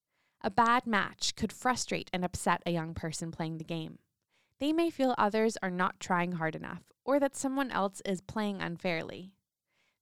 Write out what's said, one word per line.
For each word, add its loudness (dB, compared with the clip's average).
A -2
bad 4
match 0
could -2
frustrate -2
and 0
upset 0
a 0
young -2
person -6
playing -6
the -10
game. -8
They 2
may 4
feel 2
others 4
are 0
not -2
trying 0
hard -2
enough -10
or 4
that 2
someone -2
else -2
is -2
playing -4
unfairly. -4